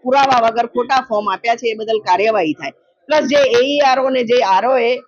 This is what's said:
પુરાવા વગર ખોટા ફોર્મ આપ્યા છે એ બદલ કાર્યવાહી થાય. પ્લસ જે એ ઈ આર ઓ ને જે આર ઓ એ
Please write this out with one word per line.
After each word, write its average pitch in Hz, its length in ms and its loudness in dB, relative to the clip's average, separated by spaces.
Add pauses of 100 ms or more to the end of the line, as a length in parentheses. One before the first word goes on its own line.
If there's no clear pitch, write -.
પુરાવા 262 400 2
વગર 226 260 0
ખોટા 254 420 -2
ફોર્મ 208 200 -2
આપ્યા 233 260 -2
છે 233 120 -6
એ 226 60 -2
બદલ 220 260 -4
કાર્યવાહી 190 540 0
થાય. - 180 -10 (380)
પ્લસ 302 180 2
જે 285 220 2
એ 240 140 2
ઈ 285 160 -2
આર 269 200 2
ઓ 262 100 -2
ને 262 140 -2
જે 233 200 0
આર 190 220 2
ઓ 262 120 2
એ 233 140 0 (160)